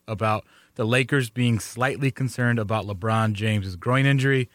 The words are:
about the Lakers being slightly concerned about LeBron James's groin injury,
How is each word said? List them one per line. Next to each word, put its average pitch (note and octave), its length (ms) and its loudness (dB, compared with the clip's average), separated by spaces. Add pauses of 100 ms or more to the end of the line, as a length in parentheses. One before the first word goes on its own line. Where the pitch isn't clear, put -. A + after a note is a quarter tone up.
about G#2+ 380 -2 (300)
the A2+ 100 -2
Lakers B2 440 2
being A#2+ 300 2
slightly C3 500 -2
concerned A#2+ 480 0
about G#2 300 -2
LeBron A2 460 0
James's G2+ 420 -2
groin B2+ 320 2
injury, C3+ 480 2